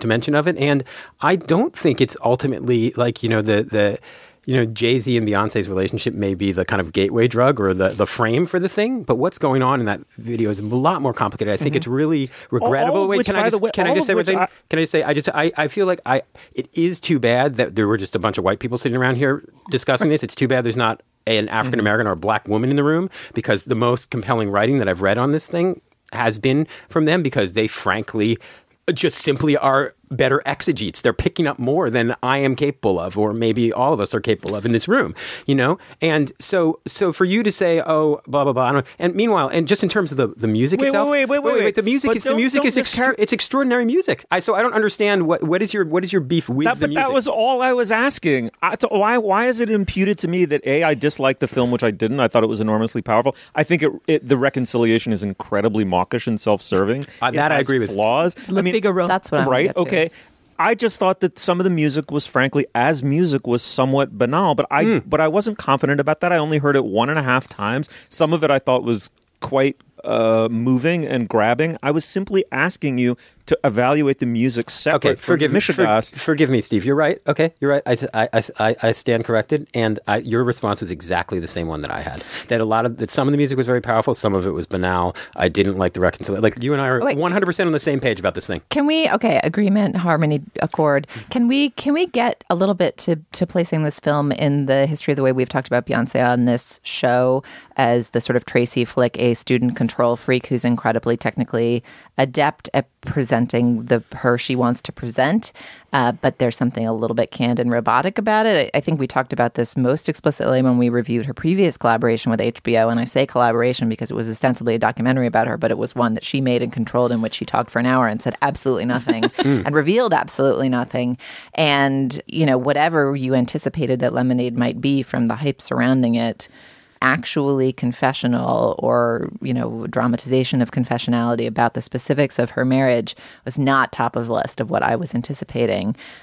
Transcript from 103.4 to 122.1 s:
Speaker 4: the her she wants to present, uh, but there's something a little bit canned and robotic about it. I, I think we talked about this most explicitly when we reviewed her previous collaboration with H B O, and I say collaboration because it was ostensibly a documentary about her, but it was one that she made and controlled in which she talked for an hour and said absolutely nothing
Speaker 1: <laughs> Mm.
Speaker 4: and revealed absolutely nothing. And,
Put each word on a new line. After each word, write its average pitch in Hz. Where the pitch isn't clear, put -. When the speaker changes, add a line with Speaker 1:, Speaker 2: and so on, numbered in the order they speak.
Speaker 4:
the 117
her 123
she 127
wants 123
to -
present, 135
uh, 123
but -
there's 120
something 120
a 113
little 113
bit 117
canned 120
and 120
robotic 120
about 214
it. 185
I, 139
I -
think 160
we 131
talked 127
about 123
this -
most 131
explicitly 135
when 127
we 123
reviewed 117
her 135
previous 175
collaboration 117
with 110
H 113
B 117
O, 113
and 117
I 120
say 131
collaboration 120
because 110
it 104
was 113
ostensibly 117
a 117
documentary 120
about 113
her, 113
but 113
it 110
was -
one 120
that 120
she 139
made 123
and 117
controlled 120
in 113
which 110
she -
talked -
for -
an 120
hour 127
and 107
said -
absolutely 135
nothing 117
Speaker 1:
<laughs> -
Mm. 135
Speaker 4:
and 143
revealed 185
absolutely -
nothing. 123
And, 139